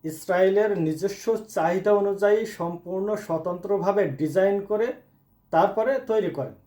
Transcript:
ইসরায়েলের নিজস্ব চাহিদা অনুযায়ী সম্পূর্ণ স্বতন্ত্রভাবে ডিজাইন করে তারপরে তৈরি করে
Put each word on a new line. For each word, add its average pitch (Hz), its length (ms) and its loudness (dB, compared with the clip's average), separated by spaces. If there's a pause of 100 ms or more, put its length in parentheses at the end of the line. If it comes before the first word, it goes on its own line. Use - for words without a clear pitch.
ইসরায়েলের 190 640 2 (160)
নিজস্ব 170 380 -4 (300)
চাহিদা 185 460 2
অনুযায়ী 202 400 2 (180)
সম্পূর্ণ 175 500 -6 (180)
স্বতন্ত্রভাবে 180 760 0 (180)
ডিজাইন 185 360 2 (140)
করে 214 160 0 (680)
তারপরে 202 400 2 (180)
তৈরি 202 280 0
করে 131 140 -6 (140)